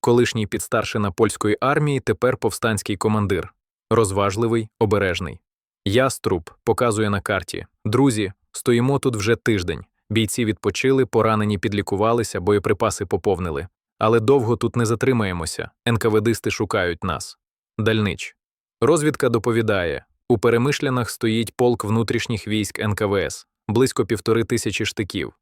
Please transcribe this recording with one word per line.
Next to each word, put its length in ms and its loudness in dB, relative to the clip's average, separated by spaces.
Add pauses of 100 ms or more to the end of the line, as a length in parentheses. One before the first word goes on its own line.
Колишній 460 2
підстаршина 640 -2
польської 500 0
армії, 380 0
тепер 380 0
повстанський 600 -2
командир. 560 0 (360)
Розважливий, 800 2 (100)
обережний. 600 0 (460)
Яструб 640 0 (140)
показує 460 0
на 120 -2
карті: 440 -4 (200)
"Друзі, 480 2 (180)
стоїмо 480 0
тут 160 -2
вже 200 0
тиждень. 500 -2 (240)
Бійці 360 0
відпочили, 600 0
поранені 520 2
підлікувалися, 840 -2
боєприпаси 640 0
поповнили. 640 -2 (320)
Але 200 4
довго 360 4
тут 200 -2
не 100 0
затримаємося, 840 -2 (180)
Н 100 2
К 120 2
В 120 4
Дисти 300 0
шукають 520 -2
нас". 340 -6 (400)
Дальнич. 580 -2 (460)
Розвідка 480 2
доповідає: 760 0 (240)
"У 80 4
Перемишлянах 720 0
стоїть 460 -2
полк 280 2
внутрішніх 640 -2
військ 320 -4
Н 160 0
К 100 -2
В 100 0
С, 300 -4 (220)
близько 380 2
півтори 380 0
тисячі 420 -2
штиків. 560 -6